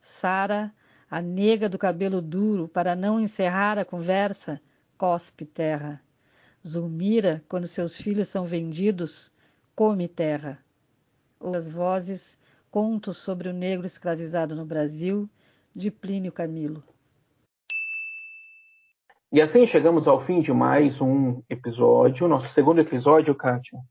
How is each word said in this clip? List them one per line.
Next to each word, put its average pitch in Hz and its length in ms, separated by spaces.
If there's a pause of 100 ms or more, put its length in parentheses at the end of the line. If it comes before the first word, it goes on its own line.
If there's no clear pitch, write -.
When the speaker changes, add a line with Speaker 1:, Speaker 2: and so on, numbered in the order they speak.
Speaker 1:
Sara, 202 720 (360)
a 160 120
nega 202 480
do 185 80
cabelo 190 440
duro, 185 460
para 175 280
não 208 240
encerrar 202 580
a 190 80
conversa, 185 760 (380)
cospe 170 480
terra. 147 560 (680)
Zulmira, 170 800
quando 175 200
seus 170 280
filhos 208 340
são 185 160
vendidos, 170 840 (440)
come 208 320
terra. 156 500 (840)
Outras 175 300
vozes, 180 680 (320)
contos 214 460
sobre 180 300
o 180 60
negro 180 320
escravizado 165 720
no 160 100
Brasil, 160 640 (460)
de 196 160
Plínio 190 400
Camilo. 160 520 (2500)
Speaker 2:
E 151 100
assim 240 260
chegamos 160 400
ao 139 180
fim 180 160
de 143 120
mais 131 480
um 131 480
episódio, 123 800
nosso 135 260
segundo 156 280
episódio, 147 540
Kátia. 127 440 (120)